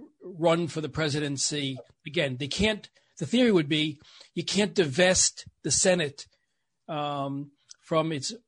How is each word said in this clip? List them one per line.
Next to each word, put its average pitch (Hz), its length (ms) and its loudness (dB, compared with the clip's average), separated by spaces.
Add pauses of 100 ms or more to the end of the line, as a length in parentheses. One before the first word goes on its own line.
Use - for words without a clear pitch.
(220)
run 170 460 2
for 156 120 -6
the 151 80 -4
presidency 143 920 -4 (280)
again. 139 300 -2
They 139 120 -6
can't, 208 400 -2 (300)
the 156 80 -6
theory 240 260 4
would 160 160 4
be 156 320 -2 (340)
you 170 100 -4
can't 190 300 0
divest 180 720 2 (160)
the 156 80 -2
Senate, 180 560 0 (640)
um, 143 640 -4 (280)
from 160 320 0
its 147 220 -6 (140)